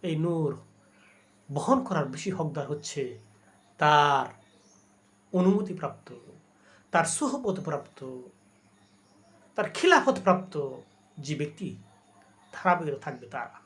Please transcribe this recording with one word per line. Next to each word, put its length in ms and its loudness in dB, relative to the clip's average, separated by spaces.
এই 140 -2
নূর 420 0
বহন 300 2
করার 220 -2
বেশি 260 -6
হকদার 360 -4
হচ্ছে 520 -8
তার 480 6
অনুমতিপ্রাপ্ত, 800 0
তার 140 4
সুহবতপ্রাপ্ত, 1160 -4
তার 180 -2
খিলাফতপ্রাপ্ত 1040 2
যে 180 -6
ব্যক্তি 400 -8
ধারাবাহিক 500 0
থাকবে 260 -12
তারা। 380 -12